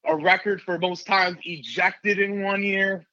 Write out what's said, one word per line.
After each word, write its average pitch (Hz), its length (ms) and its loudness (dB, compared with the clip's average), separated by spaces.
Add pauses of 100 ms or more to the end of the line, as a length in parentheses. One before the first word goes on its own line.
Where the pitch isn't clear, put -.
a 160 100 2
record 185 460 2
for 175 160 -4
most 180 300 -2
times 185 360 2
ejected 180 760 -2
in 202 240 0
one 196 180 0
year. 196 520 0